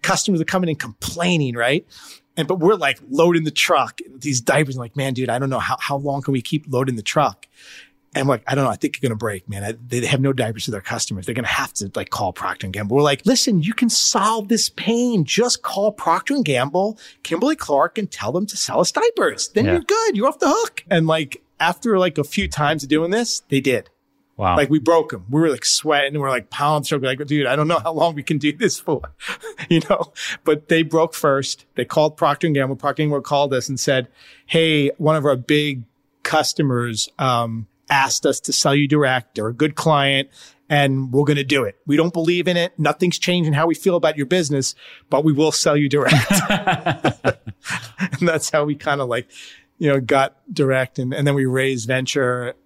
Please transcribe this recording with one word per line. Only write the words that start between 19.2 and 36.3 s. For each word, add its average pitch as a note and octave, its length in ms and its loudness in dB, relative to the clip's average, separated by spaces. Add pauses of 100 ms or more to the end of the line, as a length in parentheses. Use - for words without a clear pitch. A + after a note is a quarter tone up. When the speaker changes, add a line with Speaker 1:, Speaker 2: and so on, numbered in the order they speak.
Speaker 1:
Then - 180 2
Speaker 2:
Yeah. - 60 2
Speaker 1:
you're F4 100 2
good. G#4 340 0
You're A3+ 120 2
off - 100 -2
the D#4+ 120 2
hook." A4 400 -2
And, E3 160 2
like, D#3+ 360 -2 (180)
after, F3+ 380 0
like, F3+ 200 0
a C#3+ 60 0
few - 240 -4
times D3+ 340 -2
of C#3 60 -12
doing D#3 220 2
this, A3+ 300 -2 (100)
they C#3 100 2
did. B2 280 -2 (480)
Speaker 2:
Wow. F2+ 200 2
Speaker 1:
Like, C#3+ 140 2
we D#3 80 4
broke D#3+ 360 2
'em. F2+ 160 -14
We D3 100 2
were, E3 100 4
like, B2+ 140 -4
sweating. C#3+ 560 0
We're, C#3 100 -2
like, A#2+ 200 -4
pounding, D3 520 0
like, C3+ 240 -2
"Dude, C#3+ 200 0
I C3 100 2
don't D3+ 120 2
know E3 100 2
how E3 140 -2
long D#3+ 220 2
we C#3+ 80 -8
can D#3+ 160 -2
do D3 140 0
this - 260 -2
for," - 220 -2 (360)
<laughs> - 340 -12
you E3 180 6
know? - 240 0 (320)
But D3+ 240 0
they E3 140 4
broke D#3+ 320 0
first. C3+ 500 -2 (120)
They B2 100 -2
called D#3 320 0
Procter D3 280 2
and D#3 80 2
Gamble. C3+ 220 0
Procter C#3+ 280 -2
and D3+ 60 0
Gamble C#3+ 120 0
called C#3+ 320 0
us B2+ 160 -2
and C3 100 -6
said, C3 280 0 (360)
"Hey, D#3 540 2
one D#3 180 2
of C#3+ 80 -2
our C#3 120 2
big C#3+ 480 -2 (380)
customers, B2+ 880 0 (100)